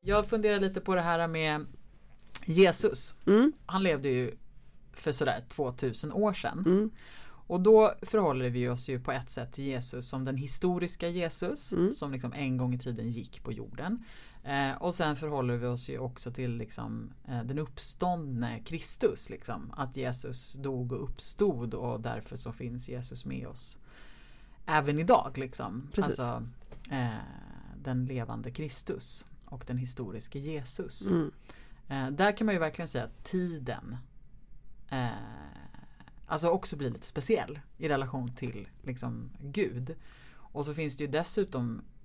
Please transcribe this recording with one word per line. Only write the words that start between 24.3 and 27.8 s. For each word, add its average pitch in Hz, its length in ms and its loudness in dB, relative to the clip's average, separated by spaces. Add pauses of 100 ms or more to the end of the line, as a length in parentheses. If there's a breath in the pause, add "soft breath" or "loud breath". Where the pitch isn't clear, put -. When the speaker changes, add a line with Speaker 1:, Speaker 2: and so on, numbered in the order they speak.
Speaker 1:
även 147 320 4
idag, 165 400 6
liksom. 127 540 -6
Speaker 2:
Precis. 185 260 2
Speaker 1:
Alltså, 120 300 -2 (460)
eh, 127 140 2 (680)
den 127 300 -2